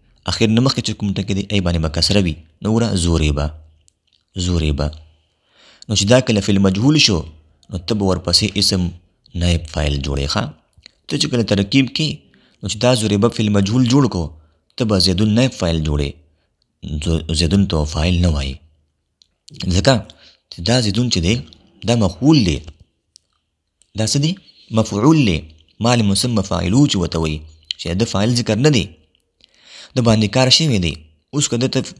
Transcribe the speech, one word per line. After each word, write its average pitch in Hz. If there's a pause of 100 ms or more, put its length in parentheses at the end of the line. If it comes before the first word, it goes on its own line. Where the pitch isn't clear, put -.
(300)
اخر 113
نه 110
مخکې 131
چې 110
کوم 101
ټکی 98
دی، 98
ای 101
باندې 87
به 90
کسره 87
وي. 80 (300)
نو 104
ګوره 113 (160)
ضرب. 78 (1080)
ضرب. 78 (1080)
نو 110
چې 98
دا 123
کله 107
فعل 98
مجهول 113
شو، 101 (540)
نو 95
ته 87
به 101
ورپسې 87 (160)
اسم 92 (600)
نائب 85 (120)
فاعل 76
جوړې 69
ښه. 107 (680)
ته -
چې 139
کله 123 (100)
ترکیب 101
کې، 156 (540)
نو 107
چې -
دا 123 (120)
ضرب 104 (120)
فعل 107
مجهول 104
جوړ 135
کو، 87 (540)
ته 113
به 101
زیدون 101
نائب 127
فاعل 82
جوړې. 73 (920)
ز-، 80
زیدون 92
ته 78 (100)
فاعل 87
نه 82
وایي. 69 (1080)
ځکه 95 (560)
چې - (100)
دا 117 (120)
زیدون 113
چې -
دی، 95 (540)
دا 120
مفعول 131
دی. 71 (1400)
دا 110
څه 127
دی؟ 170 (360)
مفعول 113
دی. 80 (420)
ما 120
لم 104
یسمى 110
فاعله 92
چې -
ورته 82
وایي، 78 (380)
چې 82
د 117
فاعل 107
ذکر 110
نه 151
دی. 110 (1120)
د 127
باندې 107
کار 127
شوی 143
دی. 82 (420)
اوس 147
که 123
ده 131
ته 131 (200)